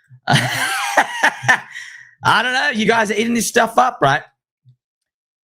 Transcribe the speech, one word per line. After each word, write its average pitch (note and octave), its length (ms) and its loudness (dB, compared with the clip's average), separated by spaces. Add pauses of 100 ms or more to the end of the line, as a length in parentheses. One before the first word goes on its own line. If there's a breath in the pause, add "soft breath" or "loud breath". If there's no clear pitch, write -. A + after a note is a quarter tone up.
<laughs> - 260 -16
I - 1300 -2 (640 loud breath)
don't A3+ 300 2
know. C#4 160 0
You A3 160 0
guys A3 260 2
are A3 40 -2
eating A#3 180 0
this A#3 140 -2
stuff A3+ 300 2
up, B3+ 240 2
right? C#3+ 220 2 (1200)